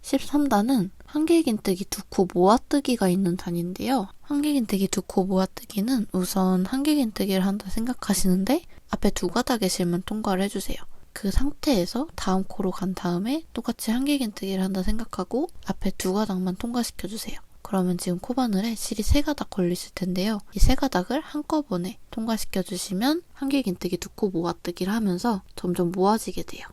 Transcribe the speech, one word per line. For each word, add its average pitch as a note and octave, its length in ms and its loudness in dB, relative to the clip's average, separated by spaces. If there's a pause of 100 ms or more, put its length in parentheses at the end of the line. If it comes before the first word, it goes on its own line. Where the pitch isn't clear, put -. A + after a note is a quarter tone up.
십삼 C#4+ 460 0
단은 G#3+ 440 2 (140)
한길긴뜨기 D4+ 800 2
두 - 240 -10
코 F#3 240 2
모아뜨기가 A#3 760 4
있는 F3+ 260 2
단인데요. F#3+ 720 -2 (140)
한길긴뜨기 C#4 680 0
두 - 120 -2
코 - 240 0
모아뜨기는 G3 880 0
우선 F#3 540 2
한길긴뜨기를 A3+ 800 0
한다 G3 240 -2
생각하시는데 G#3 920 2 (280)
앞에 - 200 2
두 - 160 -4
가닥의 A3 420 0
실만 F3 360 0
통과를 G#3 380 -2
해주세요. - 340 -4 (360)
그 G3 180 -4
상태에서 C4 840 2
다음 F#3+ 280 0
코로 F#3+ 280 -2
간 F#3+ 220 -4
다음에 G3 500 -2 (100)
똑같이 - 380 -4
한길긴뜨기를 A3+ 720 0
한다 F#3+ 200 -2
생각하고 A3+ 640 0 (180)
앞에 - 320 -2
두 F#3 160 -2
가닥만 F#3 440 -2
통과시켜주세요. A#3 840 -6 (220)
그러면 F3+ 360 0
지금 F3+ 220 -2
코바늘에 A3+ 560 -2
실이 - 260 -6
세 C#4+ 200 6
가닥 D4 280 -2
걸려있을 F3+ 460 -2
텐데요. F#3 440 -2 (140)
이 G3+ 60 -6
세 - 160 10
가닥을 C4 460 0
한꺼번에 D4 760 -4 (140)
통과시켜주시면 A3 1120 -2 (100)
한길긴뜨기 G3+ 640 -2
두 - 120 -10
코 - 200 -2
모아뜨기를 F3 640 -4
하면서 G3+ 480 0 (140)
점점 F3 360 0
모아지게 G3 520 2
돼요. - 300 -12